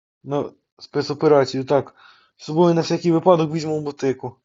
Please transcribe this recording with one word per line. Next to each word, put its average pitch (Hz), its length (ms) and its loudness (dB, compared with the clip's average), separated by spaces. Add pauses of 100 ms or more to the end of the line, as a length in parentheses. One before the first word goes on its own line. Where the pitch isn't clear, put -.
(240)
на 139 280 -6 (280)
спецоперацію, 139 880 0
так. 135 300 -2 (420)
З - 60 -20
собою 170 300 2
на 165 80 2
всякий 170 300 -2
випадок 165 400 2
візьму 156 300 -6
мотику. 135 640 -6